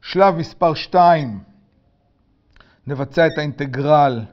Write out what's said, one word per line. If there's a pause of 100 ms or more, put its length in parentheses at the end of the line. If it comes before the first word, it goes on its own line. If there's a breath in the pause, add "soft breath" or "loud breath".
שלב
מספר
שתיים, (1500 soft breath)
נבצע
את
האינטגרל